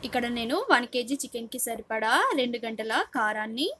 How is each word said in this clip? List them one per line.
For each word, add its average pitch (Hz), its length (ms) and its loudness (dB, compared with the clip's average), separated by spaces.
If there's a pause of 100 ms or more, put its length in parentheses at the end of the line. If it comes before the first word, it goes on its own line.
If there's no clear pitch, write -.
ఇక్కడ 240 180 -2 (120)
నేను 233 200 -2 (140)
వన్ 247 220 6
కేజీ 247 300 -2
చికెన్‌కి 233 420 -8
సరిపడా 220 480 0 (260)
రెండు 240 240 0
గంటల 220 300 -4 (240)
కారాన్ని 220 500 0 (140)